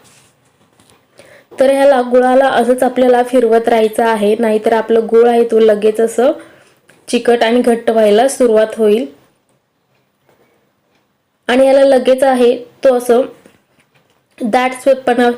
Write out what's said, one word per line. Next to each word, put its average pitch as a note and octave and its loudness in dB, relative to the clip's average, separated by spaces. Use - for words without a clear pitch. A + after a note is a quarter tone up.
तर C4 0
ह्याला C#4 2
गुळाला B3+ 2
असंच B3 -2
आपल्याला B3+ 0
फिरवत A#3 0
राहायचं A3 0
आहे, G#3+ -2
नाहीतर A3 -2
आपलं A3+ -2
गूळ A3+ 2
आहे A#3 0
तो A3+ -2
लगेच G#3+ 0
असं A#3 -2
चिकट A#3+ -2
आणि A#3 0
घट्ट A#3 -2
व्हायला A3 2
सुरुवात A3 0
होईल. A3 0
आणि C4 2
याला C4+ 4
लगेच C4 2
आहे B3 2
तो C4 4
असं B3 0
दाट B3+ -2
स्वटपणा B3+ -2